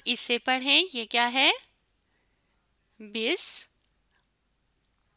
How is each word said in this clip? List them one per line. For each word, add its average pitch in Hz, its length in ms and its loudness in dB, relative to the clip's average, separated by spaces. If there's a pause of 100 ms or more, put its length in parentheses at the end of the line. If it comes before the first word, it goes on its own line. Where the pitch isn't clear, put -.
इसे 240 320 -2
पढ़ें, 277 560 2
ये 226 120 -8
क्या 240 180 2
है? 262 280 4 (1500)
बिस्तर, 220 680 -2 (1500)